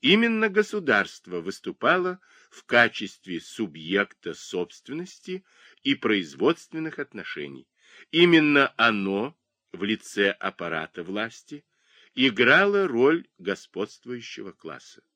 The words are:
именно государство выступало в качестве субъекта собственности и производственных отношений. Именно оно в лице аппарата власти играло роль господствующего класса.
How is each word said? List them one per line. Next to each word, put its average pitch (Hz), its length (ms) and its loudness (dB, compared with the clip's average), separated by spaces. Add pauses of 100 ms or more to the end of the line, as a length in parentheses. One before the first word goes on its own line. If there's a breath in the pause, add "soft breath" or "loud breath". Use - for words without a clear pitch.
именно 220 480 4
государство 147 880 -2
выступало 165 800 -4 (320 soft breath)
в - 140 -20
качестве 104 760 0
субъекта 87 920 -6
собственности 165 1080 -12 (380 soft breath)
и 135 140 0
производственных 123 1040 -2
отношений. 76 680 -12 (440 soft breath)
Именно 156 680 6
оно 107 580 0 (360)
в 87 120 -8
лице 101 460 0
аппарата 85 760 -8
власти 107 640 -10 (480 soft breath)
играло 147 760 4
роль 139 400 2 (120)
господствующего 101 1120 -10
класса. - 500 -18 (140)